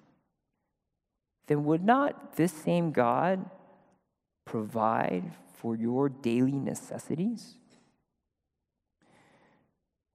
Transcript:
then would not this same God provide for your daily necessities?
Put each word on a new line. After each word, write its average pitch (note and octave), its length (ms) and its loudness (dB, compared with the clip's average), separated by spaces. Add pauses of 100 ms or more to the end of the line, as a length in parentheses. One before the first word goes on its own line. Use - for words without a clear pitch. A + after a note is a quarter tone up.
(1500)
then D3 160 0
would D#3+ 200 2
not - 520 0
this E3+ 160 2
same E3+ 400 0
God C3+ 580 2 (920)
provide A2+ 880 0 (160)
for - 300 -4
your B2 320 2
daily C3 500 2
necessities? - 960 -4 (2500)